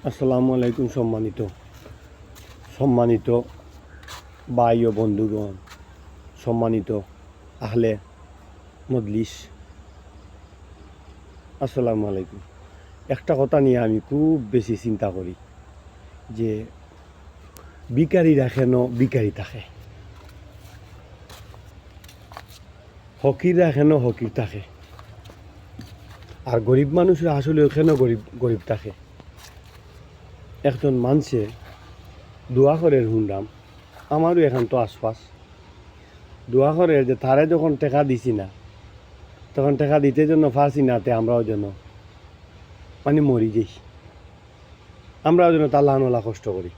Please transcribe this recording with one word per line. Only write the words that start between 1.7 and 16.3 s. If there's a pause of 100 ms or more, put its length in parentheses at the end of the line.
সম্মানিত (1300)
ভাই (100)
ও
বন্ধুগণ, (880)
সম্মানিত (720)
আহলে (960)
মজলিস, (2250)
আসসালামু
আলাইকুম। (680)
একটা
কথা
নিয়ে
আমি (100)
খুব (200)
বেশি (100)
চিন্তা
করি (1040)